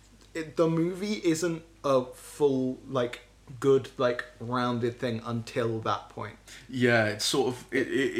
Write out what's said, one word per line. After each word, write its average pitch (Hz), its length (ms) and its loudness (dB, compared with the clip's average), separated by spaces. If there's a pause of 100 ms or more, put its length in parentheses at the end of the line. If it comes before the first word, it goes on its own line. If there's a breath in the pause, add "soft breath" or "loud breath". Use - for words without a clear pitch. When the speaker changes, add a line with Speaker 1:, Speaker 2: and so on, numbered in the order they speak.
(340)
Speaker 1:
it, 156 220 -8
the 165 120 4
movie 180 560 -2
isn't 165 380 0 (220)
a 131 200 4 (100)
full, 131 640 0 (100)
like, 127 320 -2 (400)
good, 135 280 4 (100)
like, 123 260 0 (160)
rounded 120 580 -2
thing 117 280 -4
until 113 540 -4
that 110 300 -4
point. 107 260 -12 (320 loud breath)
Speaker 2:
Yeah, 120 380 4
it's 107 180 -4
sort 131 240 2
of, 123 220 -6
it, 131 180 0
it, 123 320 0